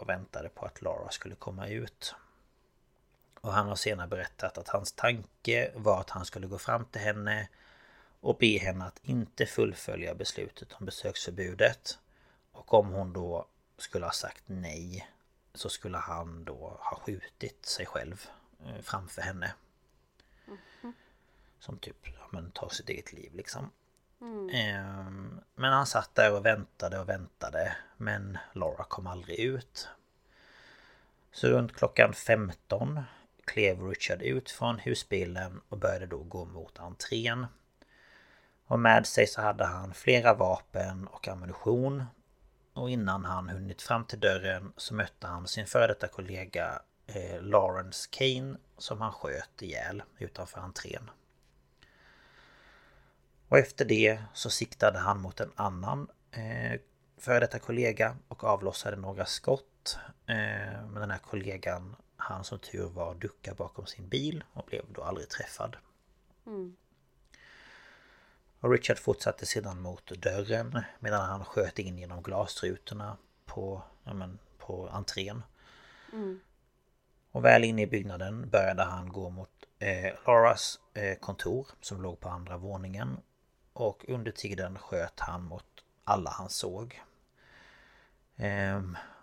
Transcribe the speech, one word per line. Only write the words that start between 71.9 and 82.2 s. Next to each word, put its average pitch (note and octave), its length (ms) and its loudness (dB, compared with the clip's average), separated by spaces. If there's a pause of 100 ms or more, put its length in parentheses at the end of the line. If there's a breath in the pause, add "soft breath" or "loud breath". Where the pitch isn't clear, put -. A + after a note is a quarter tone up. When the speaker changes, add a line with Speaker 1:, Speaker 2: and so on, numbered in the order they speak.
Speaker 1:
genom F2 240 -10
glasrutorna G2+ 920 -4 (300)
på, F#2+ 360 -6 (220)
ja - 100 -8
men, F#2+ 240 -8 (200)
på F#2 300 -8
entrén. G2+ 540 -6 (680 loud breath)
Speaker 2:
Mm. F#3+ 280 -6 (920)
Speaker 1:
Och A#2+ 120 -2
väl A#2 200 12
inne A2+ 180 4
i G#2 40 4
byggnaden G2+ 640 -4
började F#2+ 320 6
han F2+ 260 -2
gå F#2 220 -8
mot, F#2 200 -12 (280)
eh, F#2+ 340 0 (140)
Lauras, A#2 540 8 (140)
eh, G2 240 -2
kontor G2+ 480 -2 (140)
som F#2+ 220 -8
låg F2 180 -8